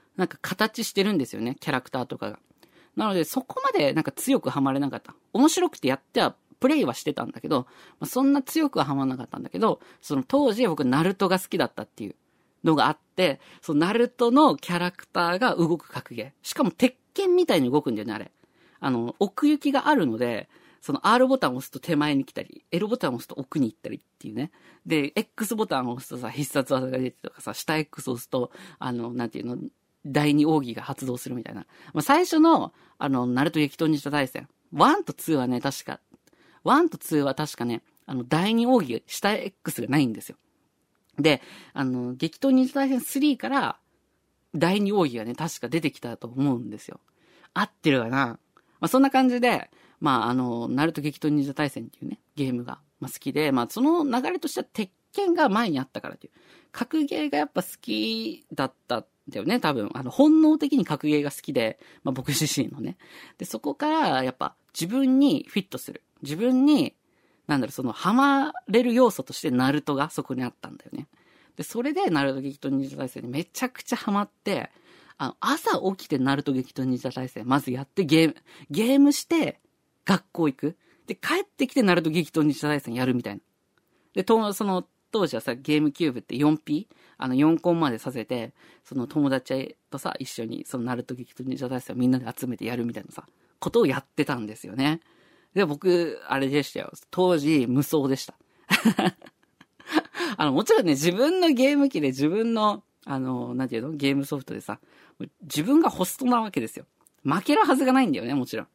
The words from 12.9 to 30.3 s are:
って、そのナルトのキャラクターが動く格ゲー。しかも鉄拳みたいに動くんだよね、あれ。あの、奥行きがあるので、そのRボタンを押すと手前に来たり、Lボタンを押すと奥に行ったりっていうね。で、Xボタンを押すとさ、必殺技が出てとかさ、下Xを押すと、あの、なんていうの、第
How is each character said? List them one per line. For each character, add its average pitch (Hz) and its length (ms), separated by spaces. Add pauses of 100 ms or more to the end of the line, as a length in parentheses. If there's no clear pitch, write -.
っ - 60 (180)
て、 165 240 (220)
そ 165 120
の 147 80
ナ 185 120
ル 240 160
ト 240 220
の 262 240
キ - 160
ャ 175 80
ラ 180 120
ク - 160
タ 175 240
ー 185 80
が 220 160
動 170 220
く - 120
格 - 260
ゲ 110 260
ー。 - 60
し - 60
か 311 100
も 180 80
鉄 - 240 (180)
拳 370 220
み 359 100
た 214 120
い 147 40
に 123 80
動 143 120
く 135 100
ん 107 40
だ 104 60
よ 107 60
ね、 110 60
あ 104 40
れ。 110 140 (480)
あ 143 100
の、 175 300
奥 208 280
行 294 140
き 285 100
が 269 180
あ 302 60
る 196 120
の 113 100
で、 120 320 (320)
そ 147 120
の - 140
R 247 200
ボ 262 120
タ 170 80
ン 127 60
を 127 40
押 135 80
す - 60
と 127 80
手 170 160
前 147 180
に 135 120
来 - 60
た - 120
り、 - 260
L 185 180
ボ 226 80
タ 175 140
ン 127 40
を - 20
押 113 80
す - 40
と - 80
奥 - 220
に 131 100
行 110 80
っ - 20
た - 120
り 110 80
っ - 20 (200)
て - 80
い 113 40
う 104 40
ね。 139 160 (340)
で、 156 300
X 220 400
ボ 214 100
タ 139 160
ン 127 60
を 120 60
押 127 100
す - 60
と 135 100
さ、 120 100
必 131 180
殺 139 260
技 131 180
が 131 80
出 127 100
て - 140
と - 80
か - 100
さ、 - 140
下 - 220
X 151 340
を - 20
押 120 80
す - 80
と、 123 220 (260)
あ 127 140
の、 120 200
な 120 140
ん 113 60
て - 80
い - 20
う 110 60
の、 120 100 (480)
第 147 300